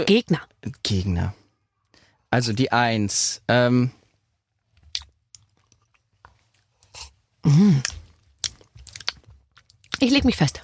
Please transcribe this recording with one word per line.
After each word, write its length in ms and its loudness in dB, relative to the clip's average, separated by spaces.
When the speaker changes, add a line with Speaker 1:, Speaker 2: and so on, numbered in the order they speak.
Speaker 1:
doch 40 -6
Gegner. 360 2
Speaker 2:
Gegner. 500 -2
Also 220 -2
die 180 -2
Eins. 760 -2
Ähm. 440 2
Speaker 1:
Mhm. 380 6
Ich 100 2
leg 160 2
mich 100 0
fest. 280 -2